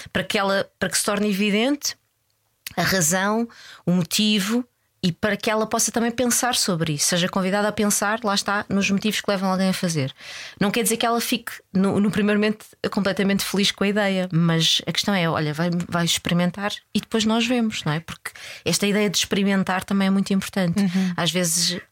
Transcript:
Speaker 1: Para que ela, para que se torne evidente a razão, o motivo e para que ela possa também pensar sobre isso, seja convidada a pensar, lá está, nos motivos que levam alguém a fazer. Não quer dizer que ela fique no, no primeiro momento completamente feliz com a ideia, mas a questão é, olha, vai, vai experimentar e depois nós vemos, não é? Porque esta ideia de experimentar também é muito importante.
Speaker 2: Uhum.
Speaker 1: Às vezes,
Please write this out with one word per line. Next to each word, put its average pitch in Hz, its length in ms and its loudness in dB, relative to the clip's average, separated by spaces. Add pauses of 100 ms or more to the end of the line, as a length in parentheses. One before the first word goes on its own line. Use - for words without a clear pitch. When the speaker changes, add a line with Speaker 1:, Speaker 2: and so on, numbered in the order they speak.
(140)
Speaker 1:
Para 196 100 -2
que 196 140 -2
ela, 196 400 0
para 185 120 -4
que - 80 -2
se - 60 0
torne 208 260 0
evidente 214 680 0 (800)
a 170 60 0
razão, 190 640 0 (380)
o 170 60 2
motivo 214 720 2 (380)
e 180 100 0
para 202 260 -2
que 226 120 -4
ela 220 160 2
possa 220 260 -2
também 233 200 0
pensar 233 440 0
sobre 160 380 0
isso, 143 140 0
seja 180 220 0
convidada 202 380 0
a 214 40 0
pensar, 208 520 0
lá 202 120 0
está, 208 320 -2
nos 196 240 0
motivos 202 300 0
que - 100 -2
levam 190 180 0
alguém 190 200 2
a 185 40 2
fazer. 160 400 -2 (460)
Não 202 100 2
quer 226 140 0
dizer 226 140 0
que 247 80 0
ela 233 160 2
fique 233 300 -4 (220)
no, 196 260 2
no 208 120 4
primeiro 208 280 2
momento 214 260 0 (260)
completamente 196 540 0
feliz 196 260 2
com - 140 -2
a - 20 2
ideia, 196 440 0
mas 165 540 2
a 180 60 -2
questão - 220 0
é, 170 160 2
olha, 151 240 0
vai, 170 160 0 (180)
vai 170 160 0
experimentar 180 680 0 (200)
e 208 60 -2
depois 220 240 -2
nós 226 220 2
vemos, 233 400 -2
não 151 80 0
é? 160 80 -2
Porque - 300 -14 (340)
esta 165 200 0
ideia 208 240 2
de 165 80 -4
experimentar 190 680 0
também 196 220 0
é 190 40 2
muito 196 220 2
importante. 190 480 0
Speaker 2:
Uhum. 185 340 0
Speaker 1:
Às 170 160 -2
vezes, 175 480 0 (120)